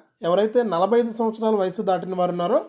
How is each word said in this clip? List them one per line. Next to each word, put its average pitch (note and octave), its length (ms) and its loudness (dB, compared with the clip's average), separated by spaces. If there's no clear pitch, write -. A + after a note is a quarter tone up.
ఎవరైతే G#3 420 2
నలభై G3 340 0
ఐదు A#3 140 2
సంవత్సరాల A3 440 -2
వయసు F#3+ 260 -2
దాటిన F3+ 340 -2
వారు F3+ 160 0
ఉన్నారో F3 260 0